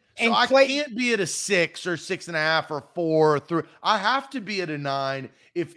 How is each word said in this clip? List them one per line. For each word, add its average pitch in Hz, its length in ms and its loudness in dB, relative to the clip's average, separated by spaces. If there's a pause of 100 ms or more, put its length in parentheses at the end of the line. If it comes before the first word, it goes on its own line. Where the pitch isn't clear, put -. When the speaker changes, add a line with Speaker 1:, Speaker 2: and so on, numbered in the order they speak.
(160)
Speaker 1:
So 233 80 -2
Speaker 2:
And 226 100 2
Speaker 1:
I 226 120 4
Speaker 2:
Clay- 269 200 6
Speaker 1:
can't 277 300 -4
be 247 160 0
at 214 80 2
a 180 60 0
six 175 600 -2
or 175 100 -2
six - 300 -8
and 170 100 -8
a 156 40 0
half 160 320 0
or 143 220 -8
four 156 420 4
or - 20 -2
three. 160 240 -2 (180)
I 202 180 2
have 254 320 0
to 269 100 -8
be 196 200 -6
at 175 100 -6
a 151 80 -6
nine 135 500 -4 (260)
if 175 220 -6